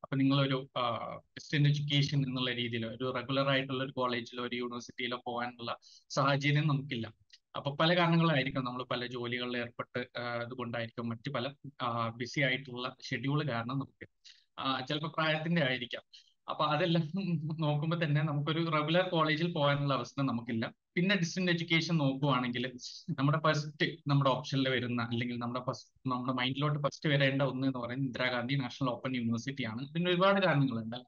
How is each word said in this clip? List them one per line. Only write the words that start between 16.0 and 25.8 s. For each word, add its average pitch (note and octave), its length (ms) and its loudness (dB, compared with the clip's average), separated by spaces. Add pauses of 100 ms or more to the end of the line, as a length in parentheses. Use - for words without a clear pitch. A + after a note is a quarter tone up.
അപ്പൊ - 160 -2
അതെല്ലാം E3 380 4 (560)
നോക്കുമ്പോ D3+ 440 2
തന്നെ D3 180 2
നമുക്കൊരു D#3 480 0
regular E3 400 2
കോളേജിൽ D#3+ 420 2
പോകാനുള്ള C#3+ 420 2
അവസരം B2+ 320 -2
നമുക്കില്ല. A#2 480 -2 (220)
പിന്നെ F#3+ 200 4
distant F3+ 360 0
education E3 460 2
നോക്കുവാണെങ്കിൽ C3 760 2 (380)
നമ്മുടെ D3+ 380 2
ഫസ്റ്റ് D3+ 380 0 (220)
നമ്മുടെ C#3 220 6
ഓപ്ഷനിൽ C3 400 0
വരുന്ന A#2+ 340 0
അല്ലെങ്കിൽ A#2+ 360 -2
നമ്മുടെ A#2+ 280 -4
ഫസ്റ്റ്, - 440 -6